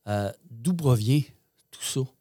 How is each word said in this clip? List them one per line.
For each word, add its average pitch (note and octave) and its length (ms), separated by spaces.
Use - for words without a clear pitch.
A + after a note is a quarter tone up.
euh, G2+ 220
d'où A#2+ 240
provient C3+ 480
tout - 120
ça. - 180